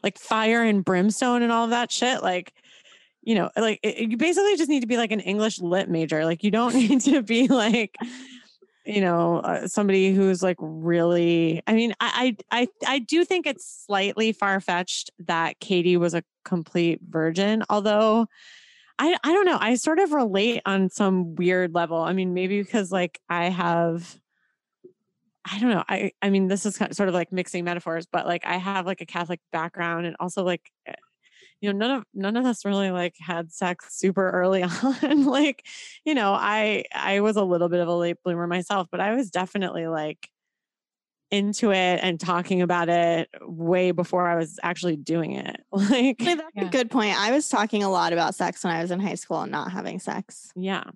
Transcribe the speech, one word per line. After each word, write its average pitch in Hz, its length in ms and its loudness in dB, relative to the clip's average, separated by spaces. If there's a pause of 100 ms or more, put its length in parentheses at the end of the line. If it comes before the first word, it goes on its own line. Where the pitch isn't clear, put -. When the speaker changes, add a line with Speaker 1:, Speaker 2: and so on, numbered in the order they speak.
Speaker 1:
like, 202 160 -4
fire 220 440 0
and 208 220 2
brimstone 214 580 2
and 233 80 2
all 233 140 2
of 226 60 -2
that 240 200 -2
shit. 254 320 -2
Like, 180 300 -2 (720)
you 226 120 0
know, 180 220 0
like, 220 260 0
it, 214 280 -2
you 233 80 -2
basically 359 380 2
just 302 120 0
need 285 120 2
to 240 60 -4
be, 240 120 0
like, 220 140 0
an 214 80 -2
English 208 400 -2
lit 180 280 0
major. 160 380 0
Like, 165 180 -2
you 208 60 4
don't 233 240 0
<laughs> - 0 -
need 247 280 4
to 285 200 4
be, 233 260 2
like, 226 480 2 (880)
you 208 160 -2
know, 170 380 2
uh, - 280 -4
somebody 190 480 2
who's, 190 280 4
like, 185 180 0
really, 170 1040 2
I 214 60 2
mean, 226 280 2
I, 233 360 0 (140)
I, 233 120 0
I, 254 60 0 (180)
I 269 120 0
do 311 260 2
think 359 220 -2
it's 277 180 -6 (220)
slightly 202 460 0
far-fetched 190 760 -2 (100)
that 165 400 -2
Katie 175 360 4
was 170 160 2
a 170 100 -2 (220)
complete 170 640 -2
virgin, 185 640 0
although 214 560 4 (720)
I, 311 260 2
I 294 80 2
don't 392 140 4
know. 320 120 4
I 226 180 2
sort 311 240 0
of 294 120 2
relate 226 540 0
on 196 240 2
some 185 440 0
weird 180 400 0
level. 165 220 0
I 165 160 0
mean, 185 220 0
maybe 185 280 0
because, 190 300 -2
like, 180 280 -2 (100)
I 170 180 0
have, 170 720 -2 (1300)
I 196 80 -6
don't 240 120 2
know. 190 180 0
I, 196 320 -2
I 202 80 0
mean, 190 200 4
this 196 180 -2
is 202 100 -2
ki-, - 160 -4
sort 190 160 0
of, 175 60 -2
like, 175 180 -2
mixing 180 320 -4
metaphors, 170 420 -6
but, - 200 -4
like, 170 180 -2
I 175 140 -2
have, 190 260 -4
like, 185 160 -6
a 170 60 -12
Catholic 175 340 -6 (100)
background 170 560 -4
and 165 140 -8
also, 180 240 -4
like, 175 260 -4 (160)
eh, - 60 -14 (680)
you 202 120 -2
know, 196 60 -4
none 247 200 -2
of, 208 60 -10 (100)
none 202 220 -4
of 254 100 0
us 240 200 -2
really, 196 240 0
like, 175 280 -4
had 170 320 -6
sex 175 360 -6 (120)
super 190 320 0
early 185 320 2
<laughs> 175 200 -4
on. 269 420 2
Like, 277 420 2 (380)
you 311 100 0
know, 202 200 2
I, 214 500 0 (100)
I 190 260 0
was 208 160 2
a 208 80 2
little 175 260 2
bit 175 100 2
of 170 80 0
a 175 80 0
late 170 260 -2
bloomer 170 240 -2
myself, 180 460 -2
but 180 80 -6
I 202 140 0
was 240 160 -2
definitely, 180 560 -4
like, 156 420 -6 (1000)
into 202 420 0
it 180 300 2
and 170 180 -2
talking 180 420 0
about 170 260 0
it 170 400 2 (120)
way 175 500 0
before 175 380 0
I 170 80 2
was 165 260 -4
actually 170 340 -2
doing 156 360 -4
it. - 340 -10
<laughs> - 60 -16
Like 240 480 2
Speaker 2:
Wait, 320 160 0
that's 311 60 -8 (120)
Speaker 3:
Yeah. 196 120 -4
Speaker 2:
a - 40 -6
good 247 200 0
point. 214 300 0
I 214 120 2
was 294 160 0
talking 214 340 0
a 196 80 0
lot 170 220 0
about 170 220 0
sex 180 280 -6
when 175 120 -2
I 165 80 -4
was 180 80 -6
in 180 100 -4
high 185 160 -4
school 160 240 -6
and - 120 -8
not 151 200 -8
having - 260 -10
sex. - 560 -12
Speaker 1:
Yeah. 190 300 -6 (120)